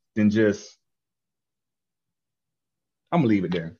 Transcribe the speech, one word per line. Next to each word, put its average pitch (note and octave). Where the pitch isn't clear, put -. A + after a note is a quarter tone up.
than G#2+
just, G#2
I'm E3+
gonna B2
leave G2
it E2+
there. E2